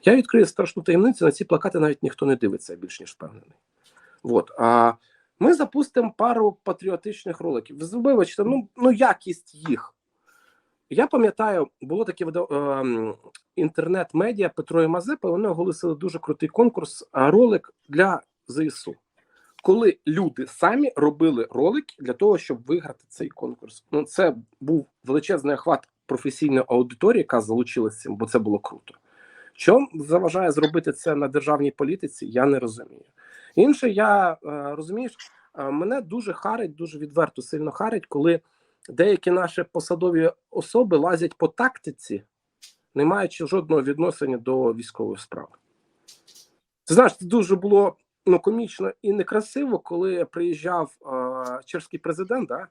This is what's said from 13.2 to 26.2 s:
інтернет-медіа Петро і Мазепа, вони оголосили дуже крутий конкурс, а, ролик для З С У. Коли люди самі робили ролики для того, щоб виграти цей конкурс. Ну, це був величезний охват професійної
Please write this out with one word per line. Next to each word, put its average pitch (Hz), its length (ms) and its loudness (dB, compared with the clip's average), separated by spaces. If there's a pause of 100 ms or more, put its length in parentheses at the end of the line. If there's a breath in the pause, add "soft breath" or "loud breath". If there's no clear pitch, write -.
інтернет-медіа 175 920 -2
Петро 160 340 -2
і 160 40 4
Мазепа, 180 440 -4
вони 202 180 -2
оголосили 170 460 -4
дуже 165 240 -8
крутий 151 300 -4
конкурс, - 640 0
а, 135 180 4
ролик 214 440 4 (140)
для 170 320 2 (280)
З 147 220 -4
С - 200 -14
У. - 40 -14 (680 soft breath)
Коли 208 440 4
люди 156 400 -2
самі 247 500 0
робили 147 540 2
ролики 196 480 -2
для 127 140 -8
того, 196 260 2
щоб 120 280 -8
виграти 160 420 -6
цей - 200 -10
конкурс. - 640 -14
Ну, 151 100 0
це 151 320 0 (260)
був 143 260 0 (180)
величезний 147 500 -2
охват 151 340 -2 (180)
професійної 135 640 -2